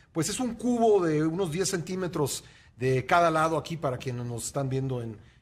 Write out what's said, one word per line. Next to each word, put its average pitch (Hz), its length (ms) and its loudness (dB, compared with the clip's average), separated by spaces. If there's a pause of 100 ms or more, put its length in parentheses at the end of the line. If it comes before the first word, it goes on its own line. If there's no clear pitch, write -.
(120)
pues 160 180 -2
es 208 100 -6
un 233 160 -2
cubo 226 480 4
de 156 220 2
unos 165 260 0
diez 180 180 0
centímetros 170 720 -4 (320)
de 131 300 0
cada 170 260 4
lado. 160 260 2
Aquí, 156 200 -6
para 127 200 -2
quienes 120 280 -8
nos 117 200 -8
están 139 220 -4
viendo 131 340 -2
en, 110 160 -10 (240)